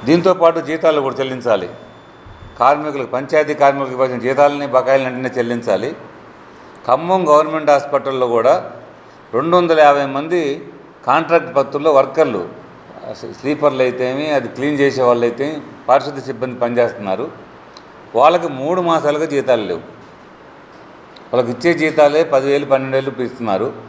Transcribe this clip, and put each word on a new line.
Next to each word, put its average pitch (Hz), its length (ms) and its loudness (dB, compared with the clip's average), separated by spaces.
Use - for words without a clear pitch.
దీంతోపాటు 165 560 4
జీతాలు 156 400 0
కూడా 135 160 -4
చెల్లించాలి. 120 540 -2
కార్మికులకు, 143 480 0
పంచాయతీ 147 480 -2
కార్మికులకు 139 380 2
ఇవ్వాల్సిన 127 260 -2
జీతాలని, 143 480 2
బకాయిలను 127 440 2
వెంటనే 127 280 -6
చెల్లించాలి. 117 580 -4
ఖమ్మం 170 420 0
గవర్నమెంట్ 151 420 2
హాస్పిటల్లో 139 560 0
కూడా 123 460 0
రెండు 160 220 2
వందల 165 240 4
యాభై 143 260 6
మంది 151 640 -4
కాంట్రాక్ట్ 147 500 0
పత్తుల్లో 143 360 0
వర్కర్లు, 135 560 2
స్లీపర్లు 139 720 -2
అయితేమి, 127 480 -2
అది 131 180 -2
క్లీన్ 139 320 -4
చేసే 131 220 2
వాళ్ళు 120 220 4
అయితేమి, 135 380 -4
పారిశుద్ధ్య 143 340 2
సిబ్బంది 123 320 -8
పనిచేస్తున్నారు. 117 760 -2
వాళ్ళకి 165 340 4
మూడు 147 320 -2
మాసాలుగా 151 440 0
జీతాలు 131 380 0
లేవు. 87 380 -8
వాళ్ళకి 120 180 0
ఇచ్చే 165 260 -2
జీతాలే 151 460 2
పదివేలు, 139 420 0
పన్నెండు 131 300 0
వేలు 131 260 -4
ఇస్తున్నారు. 110 500 -2